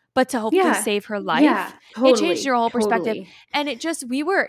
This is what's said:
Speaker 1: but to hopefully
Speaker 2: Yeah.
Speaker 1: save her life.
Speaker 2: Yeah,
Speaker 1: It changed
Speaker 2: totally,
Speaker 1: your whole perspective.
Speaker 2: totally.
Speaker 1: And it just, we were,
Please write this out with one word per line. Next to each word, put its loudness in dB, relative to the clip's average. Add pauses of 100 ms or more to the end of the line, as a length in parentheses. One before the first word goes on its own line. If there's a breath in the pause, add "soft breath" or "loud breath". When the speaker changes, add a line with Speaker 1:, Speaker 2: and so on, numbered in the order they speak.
(140)
Speaker 1:
but 0
to -4
hopefully 2
Speaker 2:
Yeah. 4
Speaker 1:
save -2
her -6
life. 2
Speaker 2:
Yeah, 2 (300 soft breath)
Speaker 1:
It 6
changed -2
Speaker 2:
totally, -6
Speaker 1:
your 0
whole 2
perspective. -2
Speaker 2:
totally. -16 (260 loud breath)
Speaker 1:
And -4
it -8
just, -6
we -2
were, 0